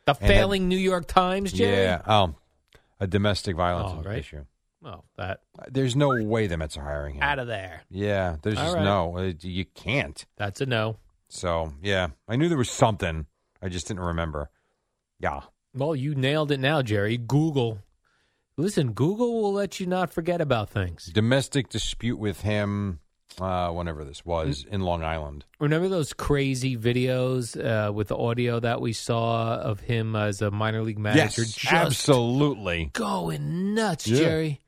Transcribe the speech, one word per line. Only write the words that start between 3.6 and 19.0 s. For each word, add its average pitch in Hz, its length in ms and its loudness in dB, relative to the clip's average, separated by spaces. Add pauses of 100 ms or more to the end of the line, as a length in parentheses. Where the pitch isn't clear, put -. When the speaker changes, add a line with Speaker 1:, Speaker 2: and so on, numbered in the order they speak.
Speaker 1:
Oh, 78 160 -8
right. 104 100 -6
Speaker 2:
issue. 73 260 -14 (360)
Speaker 1:
Well, 92 220 -16 (140)
that 95 240 -8 (180)
Speaker 2:
Uh, - 100 -16
there's 127 240 0
no 135 300 4
way 107 240 2
the 87 100 -2
Mets 78 200 -6
are 71 60 -10
hiring 73 320 -6
him. 71 80 -2
Speaker 1:
Out 143 140 0
of 123 100 -6
there. 95 420 -10
Speaker 2:
Yeah, 95 540 -2
there's 107 140 0
Speaker 1:
All 139 60 -2
Speaker 2:
just 175 140 -2
Speaker 1:
right. - 80 2
Speaker 2:
no. 90 320 2
Uh, 92 240 -2
you 92 240 -6
can't. 95 600 -6 (120)
Speaker 1:
That's 101 240 -6
a 135 40 0
no. 110 340 0 (280)
Speaker 2:
So, 82 540 -4
yeah. 95 260 2 (220)
I 117 80 0
knew 160 100 2
there 170 100 2
was 120 140 0
something. 87 540 0 (360)
I 92 60 -6
just 90 220 -6
didn't 90 140 -6
remember. 82 460 -4 (680)
Yeah. 76 220 -4 (320)
Speaker 1:
Well, 139 240 -2
you 143 180 -2
nailed 143 360 0
it 139 100 0
now, 143 200 4
Jerry. 107 360 0
Google. 123 640 0 (760)
Listen, 151 380 0
Google 220 480 2